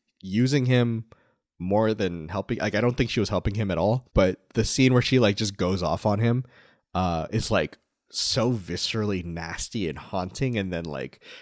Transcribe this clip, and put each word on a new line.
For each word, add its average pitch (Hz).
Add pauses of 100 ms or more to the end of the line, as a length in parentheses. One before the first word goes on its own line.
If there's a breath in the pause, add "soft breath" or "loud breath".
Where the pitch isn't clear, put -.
(220)
using 127
him 120 (520 soft breath)
more 104
than 87
helping. 98
Like, 101
I 104
don't 123
think 123
she -
was 98
helping 101
him 104
at 82
all. 107
But 92 (140)
the 110
scene 131
where 123
she, 127
like, 104
just 104
goes 92
off 85
on 104
him, 120 (500 soft breath)
uh, 85
is, 110
like, 82 (340)
so -
viscerally 98
nasty 85
and 78
haunting. 101
And 92
then, 85
like, 69 (180 loud breath)